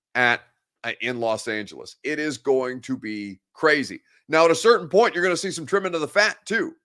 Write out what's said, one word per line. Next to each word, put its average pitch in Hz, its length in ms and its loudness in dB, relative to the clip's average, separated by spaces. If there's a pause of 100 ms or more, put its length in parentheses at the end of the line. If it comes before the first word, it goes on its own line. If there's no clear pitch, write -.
(160)
at, 120 260 2 (420)
uh, 117 180 -6
in 120 180 -4
Los 110 280 -2
Angeles. 104 560 -8
It 147 160 -4
is 151 180 -4
going 127 440 -2
to 127 160 -8
be 104 420 -10 (140)
crazy. 147 480 0 (260)
Now, 160 180 6
at 165 60 6
a 165 40 4
certain 208 340 4
point, 214 240 4
you're 180 100 -2
gonna 180 140 0
see 190 140 -4
some 156 140 -10
trimming 185 300 -2
of 160 60 -4
the 147 60 -2
fat, - 380 0
too, - 400 -4